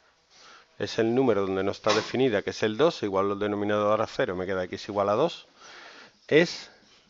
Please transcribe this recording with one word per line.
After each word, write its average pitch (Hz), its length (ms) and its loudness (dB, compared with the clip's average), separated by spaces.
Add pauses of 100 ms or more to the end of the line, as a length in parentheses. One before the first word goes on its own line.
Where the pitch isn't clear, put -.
(800)
es 104 220 -4
el 113 120 2
número 120 280 2
donde 95 240 0
no 98 80 -2
está 107 200 -2
definida, 107 500 2
que 95 80 -4
es - 120 -6
el 110 140 0
dos, 160 260 2
igual 98 300 0
al 101 80 -4
denominador 104 600 2
a 110 60 0
cero, 104 300 -4
me 92 100 -4
queda 92 180 -2
x 92 240 -10
igual 101 200 0
a 104 60 4
dos, 156 340 -2 (800)
es - 420 2 (400)